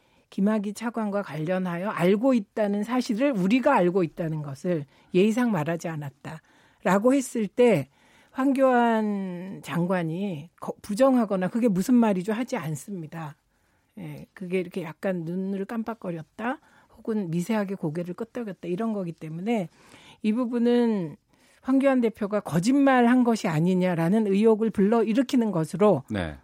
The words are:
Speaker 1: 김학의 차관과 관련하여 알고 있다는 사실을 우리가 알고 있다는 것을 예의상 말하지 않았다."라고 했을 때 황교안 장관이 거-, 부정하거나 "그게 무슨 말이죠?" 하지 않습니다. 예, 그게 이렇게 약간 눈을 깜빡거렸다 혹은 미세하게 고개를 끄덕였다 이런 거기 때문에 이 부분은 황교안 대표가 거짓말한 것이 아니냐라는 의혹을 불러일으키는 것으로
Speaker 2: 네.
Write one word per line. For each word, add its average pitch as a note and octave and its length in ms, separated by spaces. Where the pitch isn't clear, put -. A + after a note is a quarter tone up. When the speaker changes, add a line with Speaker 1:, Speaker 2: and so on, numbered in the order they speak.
Speaker 1:
김학의 G3+ 440
차관과 G#3+ 500
관련하여 F3+ 640
알고 G#3+ 460
있다는 G#3 480
사실을 B3 480
우리가 A#3+ 440
알고 F3+ 280
있다는 D#3 400
것을 C#3+ 420
예의상 A3 360
말하지 E3+ 360
않았다."라고 E3 1300
했을 A#3+ 320
때 G#3+ 420
황교안 A3 1300
장관이 F3 880
거-, - 140
부정하거나 G#3 640
"그게 A#3 200
무슨 G3 280
말이죠?" G#3 380
하지 B3 220
않습니다. D#3+ 800
예, D3+ 360
그게 F#3 260
이렇게 F3+ 240
약간 F3 420
눈을 F#3+ 400
깜빡거렸다 A3 920
혹은 G#3+ 320
미세하게 F#3+ 460
고개를 E3+ 380
끄덕였다 A3 540
이런 G#3+ 260
거기 F#3 180
때문에 F3 580
이 G#3+ 120
부분은 A#3 800
황교안 C4 400
대표가 G#3 400
거짓말한 B3 800
것이 A3+ 240
아니냐라는 F3+ 800
의혹을 G#3+ 420
불러일으키는 A3+ 800
것으로 E3 580
Speaker 2:
네. E2 340